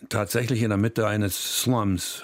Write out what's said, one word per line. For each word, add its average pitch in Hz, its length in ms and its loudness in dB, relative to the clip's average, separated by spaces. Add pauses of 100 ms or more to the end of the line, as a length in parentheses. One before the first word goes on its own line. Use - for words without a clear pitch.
tatsächlich 117 540 0
in 113 80 2
der 101 80 2
Mitte 110 280 2
eines 104 540 -2
Slums, 104 640 0